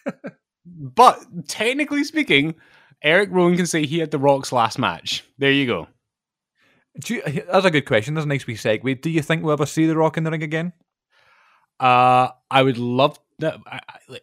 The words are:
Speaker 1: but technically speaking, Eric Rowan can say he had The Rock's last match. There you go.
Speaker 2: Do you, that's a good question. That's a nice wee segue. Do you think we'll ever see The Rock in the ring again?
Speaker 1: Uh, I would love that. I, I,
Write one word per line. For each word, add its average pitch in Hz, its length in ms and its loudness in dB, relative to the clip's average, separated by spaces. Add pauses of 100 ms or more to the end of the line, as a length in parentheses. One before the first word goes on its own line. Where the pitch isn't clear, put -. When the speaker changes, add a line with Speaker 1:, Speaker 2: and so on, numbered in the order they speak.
(640)
Speaker 1:
but 170 600 2 (220)
technically 285 560 -4
speaking, 160 520 -2 (460)
Eric 185 300 2
Rowan 180 260 2
can 180 80 0
say 156 200 -2
he 151 140 -4
had 160 120 -6
The 151 80 -4
Rock's 135 320 0
last 113 260 0
match. 92 480 -6 (140)
There 139 120 2
you 139 140 2
go. 92 220 -4 (1120)
Speaker 2:
Do 220 160 -8
you, 160 360 -6
that's 185 140 4
a 185 60 6
good 151 140 0
question. 120 280 0
That's 156 120 -2
a 147 40 -4
nice 139 160 -4
wee 117 100 -8
segue. 120 460 -2
Do 165 80 -4
you 160 140 0
think 160 200 -2
we'll 151 100 0
ever 147 120 0
see 160 220 0
The 160 100 0
Rock 160 200 0
in 165 60 -4
the 160 80 -4
ring 160 120 -6
again? 160 300 -6 (1080)
Speaker 1:
Uh, 127 500 4 (220)
I 135 100 6
would 131 160 2
love 123 420 0 (200)
that. 156 260 -6
I, - 140 -14 (100)
I, - 340 -20